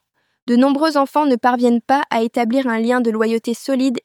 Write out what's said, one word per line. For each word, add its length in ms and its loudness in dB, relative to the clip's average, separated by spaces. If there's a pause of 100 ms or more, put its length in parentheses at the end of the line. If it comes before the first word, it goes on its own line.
(460)
de 100 0
nombreux 400 2
enfants 300 0
ne 100 2
parviennent 460 0
pas 260 0
à 140 -2
établir 440 -2
un 120 -2
lien 240 0
de 80 0
loyauté 420 -2
solide 520 -2